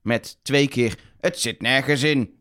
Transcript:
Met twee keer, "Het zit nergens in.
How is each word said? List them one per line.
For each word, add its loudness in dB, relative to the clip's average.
Met -4
twee 2
keer, -2
"Het -2
zit -6
nergens 0
in. 0